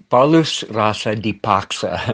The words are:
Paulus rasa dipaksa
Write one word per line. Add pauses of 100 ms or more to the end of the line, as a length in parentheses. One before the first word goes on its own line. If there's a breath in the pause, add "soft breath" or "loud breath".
Paulus
rasa
dipaksa (160)